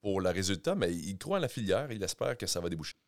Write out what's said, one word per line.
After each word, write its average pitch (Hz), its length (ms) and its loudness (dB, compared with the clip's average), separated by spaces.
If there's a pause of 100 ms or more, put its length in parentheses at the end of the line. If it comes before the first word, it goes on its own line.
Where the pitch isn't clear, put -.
pour 98 180 2
le 90 100 4
résultat, 92 460 2
mais 90 180 2
il 87 240 -4
croit 185 200 -2
en 190 40 2
la 135 60 0
filière, 120 440 0
il 110 120 -4
espère 127 320 -2
que 95 120 -6
ça - 120 0
va 85 100 -2
déboucher. 80 260 -6 (120)